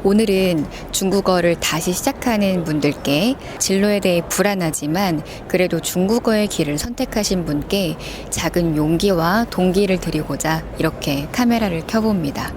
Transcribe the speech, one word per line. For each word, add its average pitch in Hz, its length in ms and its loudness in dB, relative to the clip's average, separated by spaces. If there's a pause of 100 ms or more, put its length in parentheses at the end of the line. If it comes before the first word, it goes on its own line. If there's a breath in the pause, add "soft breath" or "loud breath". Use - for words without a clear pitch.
오늘은 190 600 4 (260 loud breath)
중국어를 185 640 2
다시 165 360 -2
시작하는 202 720 0
분들께, 151 720 0 (220 loud breath)
진로에 202 420 2
대해 180 300 2
불안하지만 175 920 0 (260 loud breath)
그래도 175 320 2
중국어의 214 680 2
길을 147 300 -2
선택하신 214 680 -2
분께 156 520 -2 (320 loud breath)
작은 165 460 0
용기와 170 760 2
동기를 185 500 2
드리고자 156 640 -2 (140)
이렇게 143 540 -2
카메라를 226 560 0
켜봅니다. 196 680 0